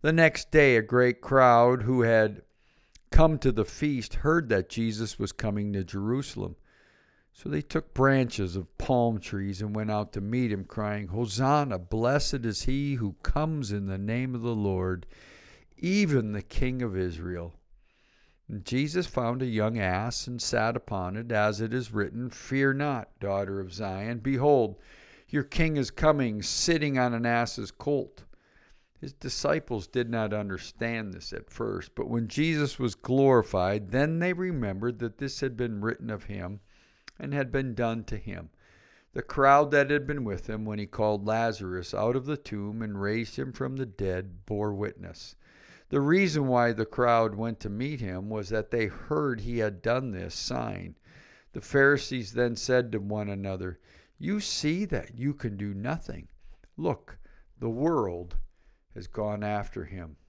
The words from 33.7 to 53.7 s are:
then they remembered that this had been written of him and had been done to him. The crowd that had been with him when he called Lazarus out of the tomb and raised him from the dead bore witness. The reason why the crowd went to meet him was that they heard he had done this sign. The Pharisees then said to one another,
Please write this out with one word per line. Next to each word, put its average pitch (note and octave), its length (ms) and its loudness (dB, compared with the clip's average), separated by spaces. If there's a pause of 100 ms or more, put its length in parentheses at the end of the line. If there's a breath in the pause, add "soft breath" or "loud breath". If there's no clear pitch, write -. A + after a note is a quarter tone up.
then D3+ 280 0
they F3+ 120 0
remembered A#2+ 680 -4
that A#2 180 -6
this C3+ 240 -8
had B2 160 -4
been A2+ 240 -4
written A2+ 280 -4
of G#2 140 -8
him G2 380 -10 (560 loud breath)
and C#3 160 -8
had C#3 160 -2
been C3+ 240 -2
done A2+ 300 -2
to G#2+ 140 -6
him. F2 320 -10 (640 soft breath)
The - 80 -4
crowd C#3 500 6
that C#3+ 180 4
had C#3+ 160 0
been C#3+ 200 -4
with G2 240 -6
him G#2+ 160 -6
when G#2+ 140 -6
he G2+ 60 -6
called G#2+ 400 -2
Lazarus G#2 680 -4
out G#2+ 200 0
of C3 120 -2
the D3 100 -4
tomb G#2+ 460 -8
and G2+ 200 -6
raised G#2+ 360 -2
him C3 160 -6
from C3 240 -6
the C3 80 -4
dead F#2 600 -6
bore G#2 280 -4
witness. F#2+ 640 -10 (500 loud breath)
The C#3+ 140 0
reason D3+ 460 4
why A#2+ 260 4
the A2 120 0
crowd A#2 500 4
went A2+ 260 -4
to G#2 80 -6
meet B2+ 320 -4
him F#2+ 260 -6
was G#2+ 220 -6
that G#2+ 200 -2
they A2+ 180 2
heard C#3 520 -2
he A#2 200 -4
had G#2 220 0
done B2 300 0
this F2+ 240 -8
sign. G#2+ 640 -6 (560 soft breath)
The - 80 -10
Pharisees C3 720 4
then A#2+ 240 0
said B2 340 0
to G#2+ 80 -4
one G#2 300 -4
another, F#2+ 500 -6 (380 soft breath)